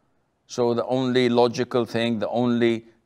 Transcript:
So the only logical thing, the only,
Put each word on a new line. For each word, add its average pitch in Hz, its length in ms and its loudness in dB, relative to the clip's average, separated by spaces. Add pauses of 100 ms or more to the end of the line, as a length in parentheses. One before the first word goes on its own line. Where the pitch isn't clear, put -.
(480)
So 120 260 -2
the 117 120 -2
only 127 440 0
logical 120 560 2
thing, 117 340 -2
the 101 100 -4
only, 117 560 0 (200)